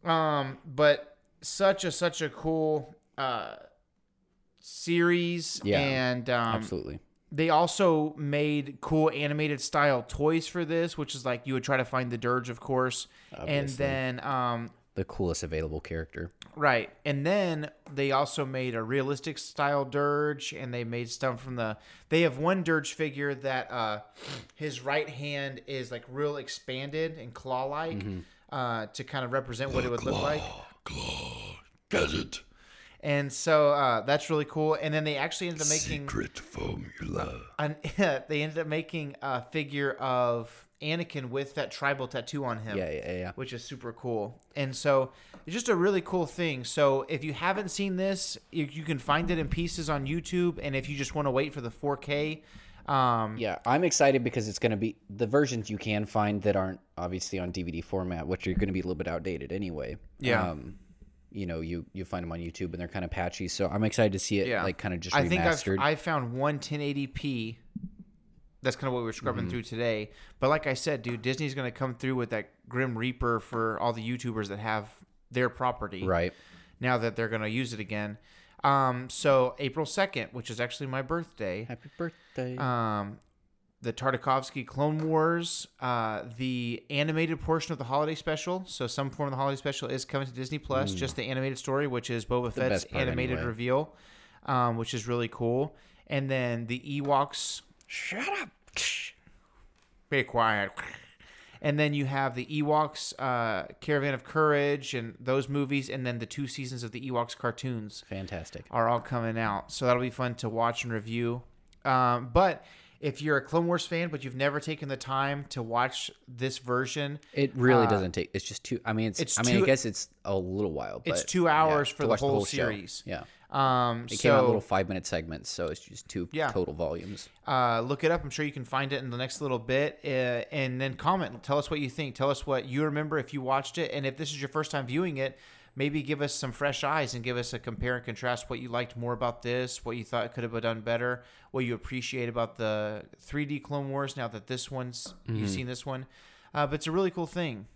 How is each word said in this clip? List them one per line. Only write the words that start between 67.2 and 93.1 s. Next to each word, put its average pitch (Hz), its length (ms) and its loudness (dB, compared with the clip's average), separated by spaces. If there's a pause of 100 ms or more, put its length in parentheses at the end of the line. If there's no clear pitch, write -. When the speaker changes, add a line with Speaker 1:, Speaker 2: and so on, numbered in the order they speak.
Speaker 1:
That's 127 140 2
kinda 135 160 -2
what 123 60 0
we 120 60 0
were 113 80 -2
scrubbing 117 320 -2
Speaker 2:
Mm-hmm. - 60 -2
Speaker 1:
through 123 120 -2
today. 113 480 -2 (300)
But 131 100 4
like 156 160 2
I 135 80 0
said, 131 280 -2
dude, 120 200 -4
Disney's 131 320 -2
gonna 131 180 -4
come 127 220 -4
through 131 220 -2
with 120 140 -2
that 107 200 -4 (180)
Grim 127 300 0
Reaper 120 420 0
for 113 400 -2
all 117 120 2
the 113 140 -4
YouTubers 117 420 -4
that 101 100 -6
have 107 300 -2 (420)
their 123 180 2
property. 110 560 -4
Speaker 2:
Right. 90 280 4 (480)
Speaker 1:
Now 123 180 2
that 113 180 0
they're 117 120 0
gonna 107 200 -2
use 117 240 -2
it 110 80 -8
again. 104 380 -6 (440)
Um, 131 480 4
so 131 480 6
April 143 280 0
second, 190 460 0
which 120 160 -8
is 113 120 -6
actually 120 260 -4
my 131 160 -2
birthday. 117 600 -4
Speaker 2:
Happy 120 240 -12 (100)
birthday. 127 580 -6
Speaker 1:
Um, 113 640 0 (640)
the 117 120 -2
Tartakovsky 131 720 0
Clone 151 340 0 (100)
Wars, 165 580 2 (140)
uh, 113 420 0 (140)
the 123 520 -4
animated 160 520 0
portion 160 320 0
of 143 60 -4
the 139 60 -4
holiday 147 300 2
special. 170 540 -4
So - 180 -4
some 139 240 -2
form 143 160 -2
of 139 60 -2
the 131 60 -4
holiday 139 180 0
special 139 320 -4
is 131 160 -2
coming 139 240 -2
to 127 40 -12
Disney 127 260 -6
Plus, 131 340 0
Speaker 2:
Mm. 90 60 -4
Speaker 1:
just 131 180 -2
the 120 80 -4
animated 131 340 -2
story, 139 300 0
which 123 200 -2
is 117 160 -2
Boba 123 200 2
Speaker 2:
The 120 160 -2
Speaker 1:
Fett's 120 240 2
Speaker 2:
best - 80 -16
part - 100 0
Speaker 1:
animated 127 360 0